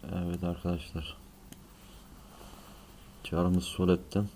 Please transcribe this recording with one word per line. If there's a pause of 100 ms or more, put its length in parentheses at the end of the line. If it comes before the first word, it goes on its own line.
(120)
Evet
arkadaşlar. (2000)
Çarımız
Solet'ten.